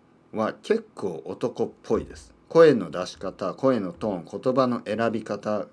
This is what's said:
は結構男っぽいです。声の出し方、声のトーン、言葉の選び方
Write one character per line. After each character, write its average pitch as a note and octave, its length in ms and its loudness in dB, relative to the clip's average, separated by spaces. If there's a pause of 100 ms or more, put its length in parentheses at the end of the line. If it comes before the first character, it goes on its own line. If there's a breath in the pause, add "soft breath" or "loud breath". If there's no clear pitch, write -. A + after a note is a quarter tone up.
(340)
は G#2+ 200 -2 (100)
結 A3 320 0
構 F2+ 300 -6
男 A2+ 400 -4
っ - 40 -4 (140)
ぽ G#2+ 160 0
い D2+ 60 -6
で - 100 -18
す。 - 180 -20 (160)
声 E3 240 8
の F2+ 180 -2
出 F2+ 140 -4
し - 120 -12
方、 F2+ 360 -6
声 C3 260 2
の F2+ 140 -6
ト A2 180 -4
ー F#2+ 40 -2
ン、 F2 260 -10
言 B2+ 120 0
葉 C3 140 4
の A#2+ 180 -2
選 G#2+ 260 0
び A2 120 -4
方 G#2 500 -4